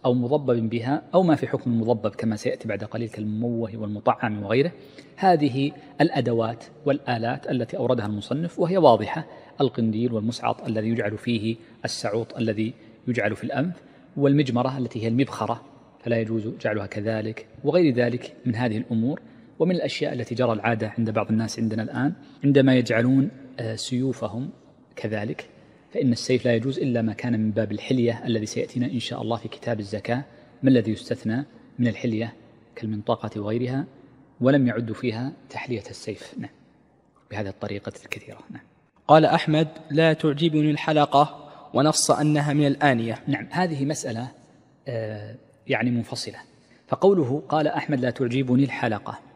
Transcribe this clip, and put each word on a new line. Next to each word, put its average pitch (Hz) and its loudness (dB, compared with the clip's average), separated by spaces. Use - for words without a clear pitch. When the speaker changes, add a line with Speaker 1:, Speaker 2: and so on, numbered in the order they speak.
Speaker 1:
أو 123 4
مضبب 123 0
بها 120 -2
أو 185 6
ما 160 6
في 135 -4
حكم - -2
المضبب 113 0
كما 110 -2
سيأتي - -4
بعد 101 -4
قليل 113 -8
كالمموه 110 -6
والمطعم 104 -2
وغيره. 131 2
هذه 147 2
الأدوات 117 0
والآلات 127 -2
التي 123 -4
أوردها 120 0
المصنف 123 -6
وهي 180 2
واضحة، 135 6
القنديل 117 0
والمصعط 117 -4
الذي 110 -2
يجعل 107 -2
فيه 113 -2
السعوط 110 -4
الذي 110 -2
يجعل 107 0
في - -12
الأنف، 147 -4
والمجمرة 139 2
التي 113 -6
هي 113 -2
المبخرة 117 -2
فلا 117 -2
يجوز 110 -4
جعلها 107 -2
كذلك، 110 -6
وغير 151 4
ذلك 123 0
من 117 0
هذه 113 0
الأمور. 117 -2
ومن 180 2
الأشياء 147 -4
التي 120 -6
جرى 120 2
العادة 110 -2
عند 113 0
بعض 107 -2
الناس 110 0
عندنا 110 -2
الآن 127 -2
عندما 135 6
يجعلون، 123 4
آه، 110 -4
سيوفهم 123 -4
كذلك، 107 -6
فإن 131 2
السيف 127 0
لا 120 4
يجوز 131 -2
إلا 120 0
ما 107 0
كان 117 -2
من 107 0
باب 107 -2
الحلية 117 0
الذي 113 0
سيأتينا - -4
إن 135 -4
شاء - -8
الله 113 -2
في 113 -10
كتاب 113 -6
الزكاة، 107 -4
ما 139 8
الذي 113 6
يستثنى 113 -4
من 120 2
الحلية 110 -2
كالمنطقة 107 -4
وغيرها، 120 -2
ولم 131 6
يعد 113 -2
فيها 123 -4
تحلية - -8
السيف. - -12
نعم، - -10
بهذه 104 -6
الطريقة 101 -8
الكثيرة. - -14
نعم. - -16
Speaker 2:
قال 156 10
أحمد: 156 2
"لا 160 4
تعجبني 151 2
الحلقة"، 147 2
ونص 147 2
أنها 147 2
من 147 4
الآنية. 120 2
Speaker 1:
نعم، - -2
هذه 165 -2
مسألة، 127 -6
آه، 110 -8
يعني 120 2
منفصلة. 117 -4
فقوله 156 4
قال 151 2
أحمد: 147 0
"لا 123 0
تعجبني 127 2
الحلقة" 113 -4